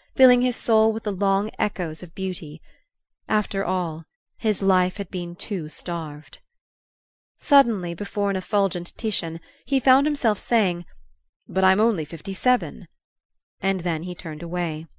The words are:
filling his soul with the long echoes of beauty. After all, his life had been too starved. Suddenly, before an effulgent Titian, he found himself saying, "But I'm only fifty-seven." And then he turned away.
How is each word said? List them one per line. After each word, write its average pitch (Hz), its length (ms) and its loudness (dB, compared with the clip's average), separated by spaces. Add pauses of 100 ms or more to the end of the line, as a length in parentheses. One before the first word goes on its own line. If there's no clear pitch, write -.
(160)
filling 247 260 8
his 247 140 0
soul 220 380 2
with 220 100 -6
the 208 80 -2
long 196 480 0
echoes 170 420 -6
of 170 140 -12
beauty. 170 460 -8 (680)
After 208 380 -2
all, 170 400 -2 (320)
his 214 240 -2
life 185 360 2
had 202 140 -8
been 175 240 -6
too 170 340 -4
starved. 160 680 -8 (1000)
Suddenly, 220 560 4
before 202 340 -2
an 196 80 0
effulgent 190 580 0
Titian, 170 460 -4 (240)
he 269 160 0
found 277 260 4
himself 208 320 0
saying, 180 460 0 (640)
"But 185 160 2
I'm 190 160 4
only 202 240 2
fifty-seven." 190 840 -2 (720)
And 190 220 0
then 165 220 -2
he 180 120 -6
turned 156 260 -10
away. 165 460 -4 (120)